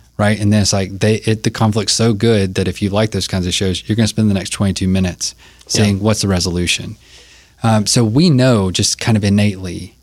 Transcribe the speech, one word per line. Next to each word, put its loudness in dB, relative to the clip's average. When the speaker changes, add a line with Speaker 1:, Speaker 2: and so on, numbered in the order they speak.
Speaker 1:
right? 0
And 2
then 4
it's -2
like, -4
they, 2
it, -2
the -2
conflict's 0
so 2
good 0
that -2
if -6
you 0
like 0
those -4
kinds -2
of -2
shows, -2
you're -2
gonna 2
spend 0
the 2
next -4
twenty-two -2
minutes -2
Speaker 2:
Yeah. -12
Speaker 1:
saying, 2
"What's 0
the 0
resolution?" -2
Um, 2
so 2
we 2
know 2
just -2
kind 0
of 0
innately 0